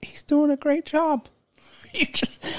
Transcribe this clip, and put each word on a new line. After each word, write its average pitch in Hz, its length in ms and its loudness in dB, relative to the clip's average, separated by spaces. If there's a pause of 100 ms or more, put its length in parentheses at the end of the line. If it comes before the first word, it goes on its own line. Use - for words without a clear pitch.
"He's - 220 -14
doing 294 280 4
a 277 60 2
great 294 300 0
job." 302 400 0 (340)
<laughs> - 320 -20
You - 140 0
just, - 360 -4 (160)